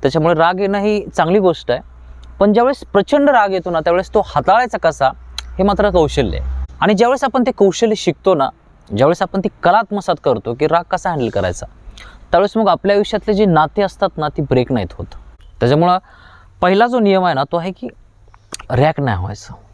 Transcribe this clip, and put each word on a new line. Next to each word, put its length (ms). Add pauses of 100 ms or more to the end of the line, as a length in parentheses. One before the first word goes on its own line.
त्याच्यामुळे 320
राग 260
येणं 180
ही 280
चांगली 320
गोष्ट 320
आहे, 100 (580)
पण 140
ज्यावेळेस 400
प्रचंड 380
राग 220
येतो 180
ना, 100
त्यावेळेस 340
तो 120
हाताळायचा 520
कसा, 300 (500)
हे 40
मात्र 280
कौशल्य 480
आहे. 260 (160)
आणि 140
ज्यावेळेस 300
आपण 220
ते 40
कौशल्य 440
शिकतो 400
ना, 140 (480)
ज्यावेळेस 260
आपण 180
ती 80 (140)
कला 160
आत्मसात 360 (100)
करतो 300
की 120
राग 240
कसा 200
हँडल 180
करायचा, 380 (640)
त्यावेळेस 260
मग 120
आपल्या 280
आयुष्यातले 380
जे 100
नाते 380
असतात 340
ना, 120
ती 140
ब्रेक 300
नाहीत 200
होत. 140 (540)
त्याच्यामुळं 380 (600)
पहिला 260
जो 120
नियम 260
आहे 100
ना, 100
तो 120
आहे 160
की 160 (840)
रिॲक्ट 300
नाही 180
व्हायचं. 360 (200)